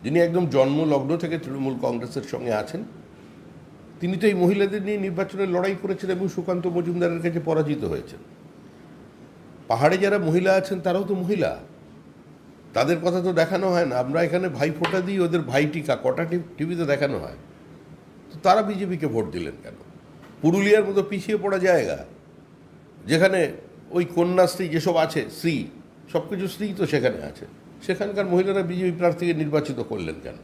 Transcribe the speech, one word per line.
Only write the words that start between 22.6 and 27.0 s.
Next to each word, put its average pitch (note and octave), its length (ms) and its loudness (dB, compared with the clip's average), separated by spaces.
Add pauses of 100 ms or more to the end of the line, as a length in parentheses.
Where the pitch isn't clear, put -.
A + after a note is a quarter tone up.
যেখানে F#3 340 4 (520)
ওই F3 120 0 (120)
কন্যাশ্রী F3+ 520 2
যেসব E3 280 0 (100)
আছে, D#3+ 160 -2 (180)
শ্রী, E3 160 0 (580)
সব E3 160 0
কিছু G3 180 -4
শ্রী G#3 200 -6 (100)
তো G3 80 0
সেখানে B2 340 0 (100)